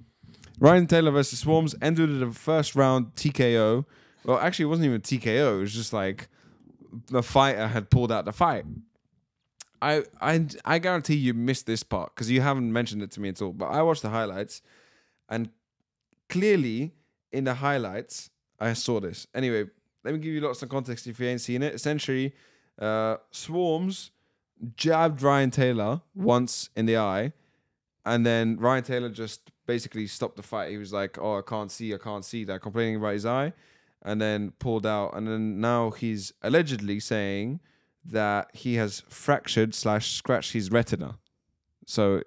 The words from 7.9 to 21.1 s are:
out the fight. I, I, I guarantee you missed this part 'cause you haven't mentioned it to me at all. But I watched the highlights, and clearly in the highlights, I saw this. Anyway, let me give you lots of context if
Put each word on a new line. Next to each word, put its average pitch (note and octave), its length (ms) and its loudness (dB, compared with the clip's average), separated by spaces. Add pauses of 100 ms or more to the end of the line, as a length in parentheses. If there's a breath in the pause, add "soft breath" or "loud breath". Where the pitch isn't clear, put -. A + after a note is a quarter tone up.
out G2+ 140 0
the G#2 80 -6
fight. C#3+ 320 2 (1160)
I, D3 220 2 (160)
I, D#3+ 260 2 (200)
I D#3+ 140 4
guarantee E3+ 360 0
you B2+ 180 2
missed B2 320 0
this A2+ 180 -2
part - 300 -6
'cause A2+ 160 -6
you B2+ 120 4
haven't C3 320 0
mentioned A#2 300 -2
it F#2+ 80 -10
to G2+ 100 -12
me G2+ 80 -4
at F#2+ 120 -10
all. F#2+ 120 -4
But F2+ 140 -6
I A#2 160 0
watched D#3+ 180 2
the G#2+ 80 -4
highlights, G#2+ 520 -4 (680)
and A2+ 200 -4 (760)
clearly E3 640 2 (400)
in C3+ 140 -2
the C3 80 0
highlights, B2 800 -4 (280)
I A2+ 140 0
saw A#2 260 -2
this. F2 340 -8
Anyway, A#2 320 -2 (380)
let C3+ 100 -4
me D#3 60 -6
give D#3+ 140 -6
you D3+ 80 -4
lots C3+ 200 -4
of C3+ 60 -10
context B2 400 -6
if A#2 140 -12